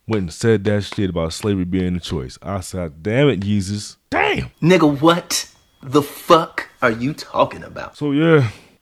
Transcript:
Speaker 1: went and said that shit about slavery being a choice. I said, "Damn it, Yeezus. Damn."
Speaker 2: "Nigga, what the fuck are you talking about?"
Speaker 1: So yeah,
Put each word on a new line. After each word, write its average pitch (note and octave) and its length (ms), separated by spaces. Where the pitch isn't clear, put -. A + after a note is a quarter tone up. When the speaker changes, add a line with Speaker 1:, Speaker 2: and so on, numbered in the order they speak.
Speaker 1:
went G#2+ 160
and E2+ 100
said A2 320
that G#2 200
shit G2 260
about E2 220
slavery G2+ 320
being F2+ 320
a F2 40
choice. C2+ 400
I F#2+ 200
said, E2 420
"Damn A#2+ 280
it, F#2+ 100
Yeezus. G#2 560
Damn." D#4+ 400
Speaker 2:
"Nigga, D3+ 380
what E3+ 520
the C#3 200
fuck - 640
are A#2+ 120
you B2 220
talking - 500
about?" - 320
Speaker 1:
So D3 160
yeah, D3 380